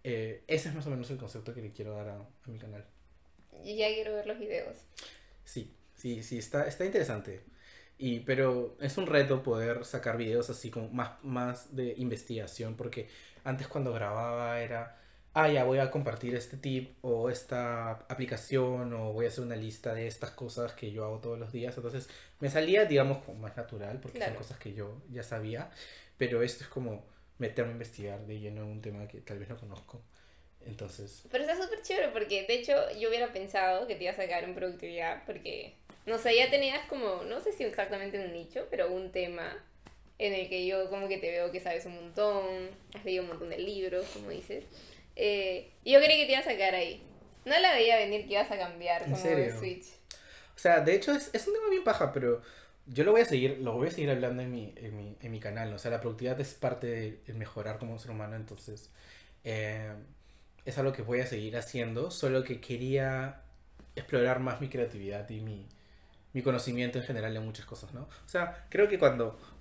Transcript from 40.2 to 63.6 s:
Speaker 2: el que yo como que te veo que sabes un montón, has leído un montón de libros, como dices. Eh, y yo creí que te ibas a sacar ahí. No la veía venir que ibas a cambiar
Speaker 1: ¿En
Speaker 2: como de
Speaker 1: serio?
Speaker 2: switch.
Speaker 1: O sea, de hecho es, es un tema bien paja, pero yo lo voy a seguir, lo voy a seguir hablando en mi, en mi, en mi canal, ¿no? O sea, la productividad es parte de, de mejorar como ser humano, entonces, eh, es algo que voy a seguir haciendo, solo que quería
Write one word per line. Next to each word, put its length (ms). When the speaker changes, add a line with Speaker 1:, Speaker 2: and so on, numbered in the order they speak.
Speaker 2:
el 160
que 180
yo 240
como 160
que 100
te 140
veo 200
que 80
sabes 280
un 80
montón, 500
has 100
leído 200
un 60
montón 200
de 80
libros, 560
como 160
dices. 360
Eh, 560
y 100
yo 60
creí 200
que 80
te 60
ibas 120
a 60
sacar 240
ahí. 260
No 140
la 140
veía 240
venir 300
que 60
ibas 180
a 80
cambiar 420
Speaker 1:
¿En 100
Speaker 2:
como 120
de 60
Speaker 1:
serio? 140
Speaker 2:
switch. 280
Speaker 1:
O 40
sea, 220
de 120
hecho 180
es, 220
es 140
un 80
tema 160
bien 120
paja, 300
pero 300
yo 180
lo 100
voy 80
a 40
seguir, 360
lo 120
voy 140
a 40
seguir 200
hablando 320
en 80
mi, 240
en 200
mi, 240
en 120
mi 80
canal, 320
¿no? 60
O 20
sea, 100
la 120
productividad 380
es 140
parte 320
de, 260
de 80
mejorar 460
como 180
ser 140
humano, 240
entonces, 560
eh, 480
es 120
algo 160
que 80
voy 200
a 60
seguir 300
haciendo, 540
solo 320
que 180
quería 800